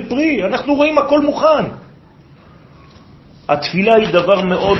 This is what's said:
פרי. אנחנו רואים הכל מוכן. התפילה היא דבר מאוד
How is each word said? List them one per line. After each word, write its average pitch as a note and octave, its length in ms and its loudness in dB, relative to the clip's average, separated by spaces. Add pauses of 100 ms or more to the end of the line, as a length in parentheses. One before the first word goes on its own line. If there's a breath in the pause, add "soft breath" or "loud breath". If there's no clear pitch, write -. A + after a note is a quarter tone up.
פרי. C#4 340 -2
אנחנו B3 320 -2
רואים D4 220 0
הכל C#4+ 240 2
מוכן. C#4+ 440 0 (1800)
התפילה F#3+ 460 0
היא A3 120 2
דבר F3 380 2
מאוד F#3 340 0